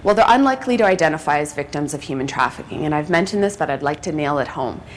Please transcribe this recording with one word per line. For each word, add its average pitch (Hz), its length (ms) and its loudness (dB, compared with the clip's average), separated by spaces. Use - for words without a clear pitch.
Well, 208 140 4
they're 220 120 6
unlikely 262 500 4
to 226 60 4
identify 156 560 2
as 147 140 -4
victims 147 400 -4
of 143 80 -6
human 135 260 -4
trafficking, - 580 -4
and 151 80 0
I've 151 160 -2
mentioned 190 320 0
this, 202 140 0
but 147 140 -2
I'd 139 140 -4
like 151 180 -4
to 185 100 -6
nail 147 280 -2
it 123 100 -2
home. 123 320 -6